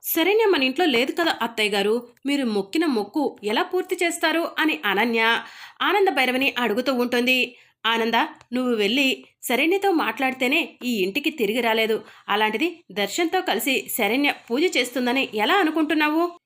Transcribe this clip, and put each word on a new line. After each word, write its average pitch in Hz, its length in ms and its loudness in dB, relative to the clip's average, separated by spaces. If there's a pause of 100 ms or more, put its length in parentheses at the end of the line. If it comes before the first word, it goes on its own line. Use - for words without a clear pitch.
(160)
"శరణ్య 403 300 2
మన 339 180 4
ఇంట్లో 262 220 0
లేదు 262 260 2
కదా 330 300 0
అత్తయ్య 226 280 -2
గారు, 214 380 0 (180)
మీరు 277 200 0
మొక్కిన 214 400 0
మొక్కు 254 580 -2
ఎలా 220 180 0
పూర్తి 370 420 -4
చేస్తారు?" 330 560 -2
అని 311 260 0
అనన్య 226 560 2 (400)
ఆనంద 370 260 2
భైరవిని 262 500 0
అడుగుతూ 240 360 0
ఉంటుంది. 247 640 0 (300)
"ఆనంద, 226 280 0 (400)
నువ్వు 247 220 0
వెళ్ళి 247 480 0 (200)
శరణ్యతో 349 480 2
మాట్లాడితేనే 262 760 0 (140)
ఈ 240 140 -2
ఇంటికి 196 320 0
తిరిగి 240 320 -2
రాలేదు, 220 420 0 (260)
అలాంటిది 220 640 0
దర్శన్తో 330 500 -2
కలిసి 262 560 -2
శరణ్య 247 360 0 (180)
పూజ 311 260 0
చేస్తుందని 247 560 -2
ఎలా 220 220 0
అనుకుంటున్నావు? 311 760 0 (140)